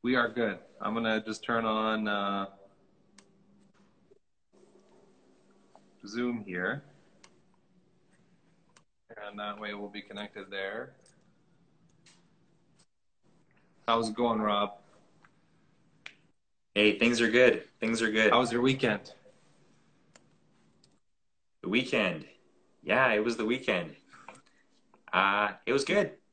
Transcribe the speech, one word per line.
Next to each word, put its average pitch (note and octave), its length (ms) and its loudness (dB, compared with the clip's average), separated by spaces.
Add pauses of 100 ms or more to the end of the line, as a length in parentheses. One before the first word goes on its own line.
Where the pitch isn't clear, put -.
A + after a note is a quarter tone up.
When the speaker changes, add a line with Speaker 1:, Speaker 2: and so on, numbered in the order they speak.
Speaker 1:
We B2 140 0
are A#2+ 120 2
good. A2 300 -2 (240)
I'm G#2+ 140 -4
gonna A2 280 0
just A2 200 -10
turn A#2 200 -2
on, A2 440 -2
uh, G2+ 400 -2 (3500)
Zoom A#2 360 -2
here. F#2+ 400 -4 (2500)
And G#2 120 -14
that G#2 200 -8
way G#2 160 -8
we'll G2+ 140 -10
be G#2 120 -12
connected G2+ 480 -14
there. G2+ 440 -8 (3000)
How's A2+ 220 2
it G#2+ 60 -8
going, A#2 260 0
Rob? G#2 320 0 (2000)
Speaker 2:
Hey, G#2 240 4
things A#2 240 2
are A#2 80 4
good. B2 340 6 (160)
Things A2+ 220 -2
are A2+ 80 0
good. A2 220 4
Speaker 1:
How A#2+ 80 6
was A#2+ 120 0
your A#2 100 0
weekend? B2+ 520 0 (2500)
Speaker 2:
The - 80 -6
weekend? G2 560 0 (580)
Yeah, B2 300 4
it G#2+ 100 2
was A#2 140 0
the A2+ 80 -2
weekend. G#2+ 500 -2 (1200)
Uh, G2 380 2 (120)
it A2 60 -2
was C#3 140 0
good. F#3+ 260 2 (220)